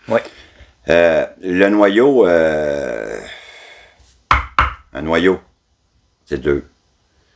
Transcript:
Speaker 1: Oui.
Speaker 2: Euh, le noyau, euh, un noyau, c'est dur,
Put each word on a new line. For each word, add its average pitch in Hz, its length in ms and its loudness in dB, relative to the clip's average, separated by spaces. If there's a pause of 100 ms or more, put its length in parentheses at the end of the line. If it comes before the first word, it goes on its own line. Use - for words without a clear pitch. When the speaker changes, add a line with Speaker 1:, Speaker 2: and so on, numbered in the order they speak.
Speaker 1:
Oui. 113 120 0 (720)
Speaker 2:
Euh, 82 360 2 (160)
le 92 280 0
noyau, 104 580 4
euh, 71 920 -2 (1700)
un 67 80 -10
noyau, 85 380 0 (840)
c'est 71 140 -8
dur, 71 220 -4 (760)